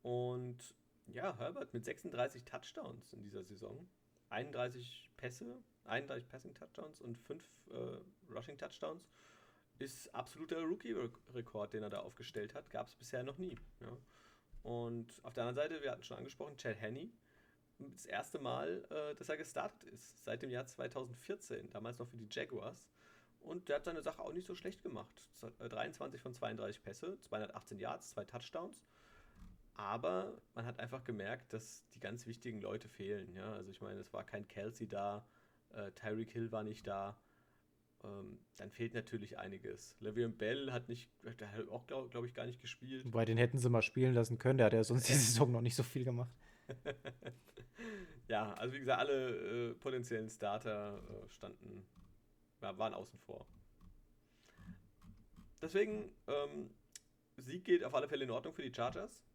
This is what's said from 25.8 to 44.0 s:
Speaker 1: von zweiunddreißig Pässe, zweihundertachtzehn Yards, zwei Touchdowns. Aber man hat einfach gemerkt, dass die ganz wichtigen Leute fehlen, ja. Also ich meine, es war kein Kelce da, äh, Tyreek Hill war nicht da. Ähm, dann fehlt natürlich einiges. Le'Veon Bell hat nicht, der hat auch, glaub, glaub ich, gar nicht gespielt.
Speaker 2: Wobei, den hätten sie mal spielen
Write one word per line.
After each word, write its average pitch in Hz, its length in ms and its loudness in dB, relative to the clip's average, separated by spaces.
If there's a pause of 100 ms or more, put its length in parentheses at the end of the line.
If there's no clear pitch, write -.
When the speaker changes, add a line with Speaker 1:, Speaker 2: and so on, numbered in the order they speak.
Speaker 1:
von 123 140 -8
zweiunddreißig 110 480 -2
Pässe, 185 380 -6
zweihundertachtzehn 107 580 -6
Yards, - 320 -4
zwei 98 160 -6
Touchdowns. - 580 -8 (920)
Aber 104 680 2 (140)
man 117 100 -4
hat 120 140 -6
einfach 123 240 -6
gemerkt, 107 500 -2
dass - 400 -8
die 113 60 -20
ganz 113 260 -6
wichtigen 113 360 -6
Leute 101 280 -4
fehlen, 98 460 -4
ja. 101 180 -6
Also 98 160 -8
ich 95 100 -14
meine, 101 200 -6
es - 120 -10
war 101 120 -4
kein 104 240 -6
Kelce 110 400 -6
da, 101 400 -2 (420)
äh, 101 220 -8
Tyreek 110 400 -2
Hill 113 200 -2
war 110 120 0
nicht 107 240 -6
da. 98 280 -2 (880)
Ähm, 101 360 -10 (160)
dann 98 160 -10
fehlt 120 240 -2
natürlich 110 420 -4
einiges. - 640 -8
Le'Veon 110 340 2
Bell 131 360 2
hat 123 180 -2
nicht, 120 220 -6 (280)
der 104 120 -8
hat 107 180 -4
auch, 117 160 -4
glaub, 131 240 -2
glaub 120 160 -2
ich, 120 80 -6
gar 120 140 -2
nicht 123 120 -6
gespielt. 127 460 -6
Speaker 2:
Wobei, 113 200 6
den 113 120 6
hätten 120 220 8
sie 123 100 8
mal 113 140 10
spielen 127 320 8